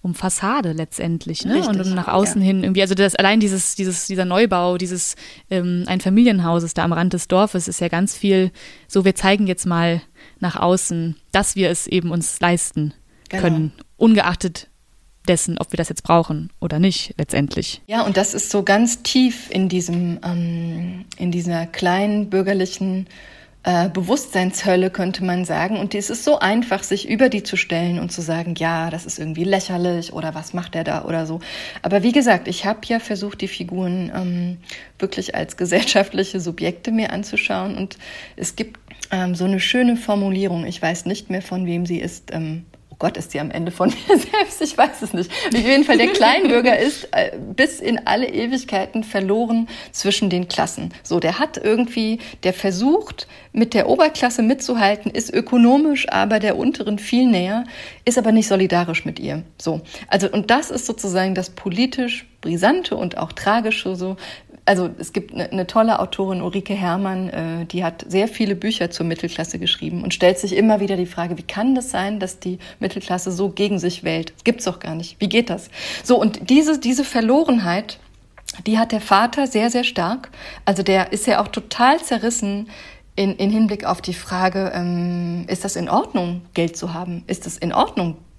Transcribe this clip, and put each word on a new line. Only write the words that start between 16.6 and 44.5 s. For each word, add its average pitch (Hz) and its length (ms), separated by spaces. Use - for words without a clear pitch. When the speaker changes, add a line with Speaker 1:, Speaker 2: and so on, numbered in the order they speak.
Speaker 1:
oder 156 180
nicht, 180 400
letztendlich. - 680
Speaker 2:
Ja, 220 140
und 190 140
das 190 160
ist - 180
so 202 120
ganz 214 400
tief - 480
in 190 180
diesem, 175 560
ähm, 170 800
in 180 140
dieser 170 340
kleinen 202 640
bürgerlichen, 190 800
äh, 175 240
Bewusstseinshölle, 185 1000
könnte 185 340
man 180 200
sagen. 175 340
Und 208 180
es 202 120
ist 233 140
so 294 160
einfach, 202 460
sich 196 240
über 240 200
die 208 140
zu - 140
stellen 175 420
und 170 140
zu 170 100
sagen, 165 340
„Ja, 165 340
das 165 160
ist - 120
irgendwie 156 240
lächerlich“ 175 680
oder 160 240
„Was 160 180
macht 180 200
der 165 100
da?“ 160 200
oder 165 220
so. 160 140
Aber 185 220
wie 240 80
gesagt, 233 340
ich 185 180
hab 214 200
ja 226 160
versucht, 202 400
die 196 80
Figuren, 180 640
ähm, 175 420
wirklich 190 340
als - 220
gesellschaftliche 196 840
Subjekte 175 540
mir 220 200
anzuschauen. 196 640
Und - 220
es - 180
gibt, - 240
ähm, 180 240
so 180 120
eine 190 120
schöne 240 380
Formulierung, 196 680
ich - 160
weiß 170 260
nicht 190 220
mehr, 185 140
von 185 240
wem 175 200
sie 170 120
ist, - 340
ähm, 160 340
Gott, - 200
ist - 160
die 147 60
am 143 100
Ende 165 220
von - 180
<laughs> - 80
mir 392 100
selbst? - 440